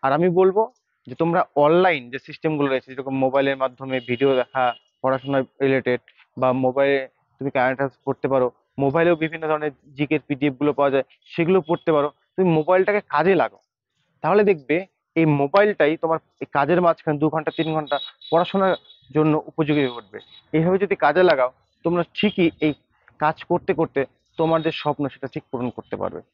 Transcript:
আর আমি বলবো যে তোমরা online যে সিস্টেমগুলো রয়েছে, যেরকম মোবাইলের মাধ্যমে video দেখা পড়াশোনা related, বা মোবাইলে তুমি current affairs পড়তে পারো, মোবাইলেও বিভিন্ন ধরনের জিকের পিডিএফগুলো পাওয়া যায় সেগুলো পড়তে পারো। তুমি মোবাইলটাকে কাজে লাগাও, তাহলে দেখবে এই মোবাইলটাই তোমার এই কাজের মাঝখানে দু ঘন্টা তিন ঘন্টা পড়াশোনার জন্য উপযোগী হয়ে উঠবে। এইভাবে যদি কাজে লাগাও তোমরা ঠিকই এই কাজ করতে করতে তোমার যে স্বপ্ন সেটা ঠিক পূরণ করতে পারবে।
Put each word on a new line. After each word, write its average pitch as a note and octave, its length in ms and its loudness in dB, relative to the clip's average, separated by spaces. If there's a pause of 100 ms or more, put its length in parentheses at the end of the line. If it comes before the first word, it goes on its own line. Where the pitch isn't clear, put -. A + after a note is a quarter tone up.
আর C3+ 100 0
আমি E3 160 2
বলবো F#3+ 440 2 (340)
যে B2 80 -14
তোমরা E3+ 320 -2 (100)
online D3+ 540 2
যে C3 80 -10
সিস্টেমগুলো D3 500 -4
রয়েছে, C3 220 -4
যেরকম C3 240 -8
মোবাইলের C3+ 420 0
মাধ্যমে C3 440 -6
video B2 360 0
দেখা B2 380 -2 (280)
পড়াশোনা C3+ 380 -2
related, C3 600 -2 (380)
বা B2+ 140 2
মোবাইলে C3 560 0 (300)
তুমি C3+ 120 -6
current C3 280 0
affairs C#3 260 -6
পড়তে C3+ 240 -4
পারো, B2+ 220 0 (280)
মোবাইলেও D#3+ 380 2
বিভিন্ন D#3+ 320 -6
ধরনের D3+ 220 -2 (240)
জিকের D3 320 -2
পিডিএফগুলো C#3+ 460 -2
পাওয়া C#3+ 180 2
যায় C3 140 0 (200)
সেগুলো F3 360 0
পড়তে E3 320 -2
পারো। D3 160 2 (280)
তুমি F#3 140 2
মোবাইলটাকে F#3 500 2
কাজে D#3+ 340 0
লাগাও, B2 240 -2 (640)
তাহলে G3 240 2
দেখবে E3+ 420 0 (280)
এই E3 100 4
মোবাইলটাই D#3 720 2
তোমার D#3+ 220 -2 (220)
এই C3+ 120 -10
কাজের D3 280 2
মাঝখানে D#3+ 380 0
দু D#3 100 0
ঘন্টা D#3 280 -4
তিন D#3+ 180 -2
ঘন্টা D3 240 -4 (320)
পড়াশোনার F3+ 460 0 (380)
জন্য D#3 320 2
উপযোগী D3+ 340 -2
হয়ে C3+ 80 0
উঠবে। A2 300 -12 (340)
এইভাবে E3+ 260 2
যদি F#3+ 180 -2
কাজে D3+ 260 2
লাগাও C3+ 300 4 (320)
তোমরা E3+ 200 -2 (100)
ঠিকই F#3+ 360 0 (100)
এই D3+ 140 0 (440)
কাজ D3+ 260 -4
করতে F3 300 -4
করতে C#3+ 320 -2 (300)
তোমার D#3+ 260 0
যে D#3+ 100 -2
স্বপ্ন D3 360 -4
সেটা - 180 -12
ঠিক D3 240 -10
পূরণ B2 200 -6
করতে - 260 -12
পারবে। F#2 260 -8 (100)